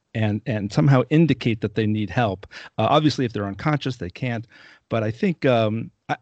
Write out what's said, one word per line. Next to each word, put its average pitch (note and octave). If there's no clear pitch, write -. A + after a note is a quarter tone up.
and, G#2+
and G#2
somehow C#3
indicate C#3
that G#2+
they A2
need G#2+
help. G2+
Uh, A2
obviously, D3
if A#2
they're G#2
unconscious, B2+
they F2
can't. A#2
But A2+
I A2+
think, E3+
um, A2+
I, -